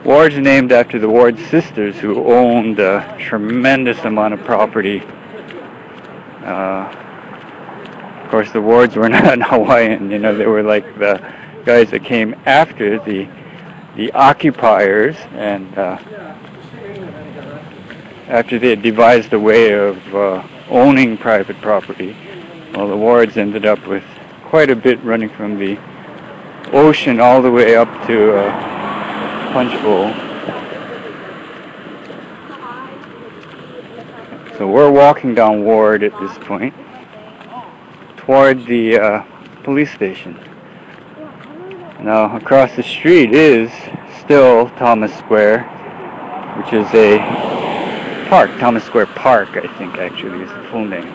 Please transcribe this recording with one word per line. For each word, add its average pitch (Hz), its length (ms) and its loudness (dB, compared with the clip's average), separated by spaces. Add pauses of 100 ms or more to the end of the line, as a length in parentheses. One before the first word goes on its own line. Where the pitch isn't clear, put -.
Ward's 147 340 4
named 135 340 2
after 120 280 2
the 107 100 0
Ward 120 280 4
sisters, 107 600 -4
who 107 340 -4
owned 117 480 2
a 98 400 0
tremendous 120 840 -2
amount 107 280 -2
of 95 120 -12
property. 107 560 -2 (1400)
Uh, 95 460 -8 (1300)
of - 60 -18
course, 107 220 -2
the 110 100 -4
Wards 117 340 4
were 113 140 2
<laughs> 117 80 0
not 123 240 4
Hawaiian, 113 680 0
you 104 100 -4
know, 104 160 -2
they 104 120 -2
were 107 160 0
like 104 340 -2
the 101 240 0 (440)
guys 120 260 4
that 113 140 -6
came 113 300 -4 (100)
after 135 540 0
the, 98 280 -6 (680)
the 110 160 -6
occupiers, 120 1040 2 (160)
and, 98 440 -8
uh, 92 200 -4 (2250)
after 117 300 -2
they 123 100 2
had 107 120 0
devised 113 520 4
a 110 60 2
way 107 340 4
of, 98 420 -2
uh, 95 260 -2 (280)
owning 131 480 4
private 101 440 -2
property, 98 540 -6 (580)
well, 101 140 -6
the 196 100 -4
Wards 113 400 2
ended 104 280 -4
up 107 220 0
with 95 160 -6 (420)
quite 151 240 2
a 127 60 4
bit 117 280 0
running 113 260 -4
from 104 300 -10
the 98 180 -6 (960)
ocean 143 480 4
all 123 220 6
the 123 100 2
way 117 240 6
up 113 140 4 (180)
to, 107 300 2
uh, 101 360 -4 (800)
Punch 123 280 -4
Bowl. 107 320 0 (4000)
So 101 100 -6
we're 139 240 4
walking 143 420 4
down 107 300 2
Ward 107 400 2
at 104 160 -2
this 98 200 -12
point, 104 340 -10 (1400)
toward 135 480 2
the, 113 340 2
uh, 104 240 0 (400)
police 143 300 -2
station. 95 440 -8 (1600)
Now, 110 340 -2
across 127 400 2
the 123 80 -6
street 151 500 2
is 127 380 4 (520)
still 127 480 6
Thomas 110 460 0
Square, 110 460 2 (960)
which - 160 -8
is 107 200 0
a 107 240 6 (1120)
park. 147 300 4
Thomas 120 240 0
Square 110 240 0
Park, 113 480 0
I 85 120 -8 (100)
think, 90 200 -12
actually, 90 460 -10
is 90 80 -14
the 98 180 -16
full 113 160 -8
name. 87 300 -10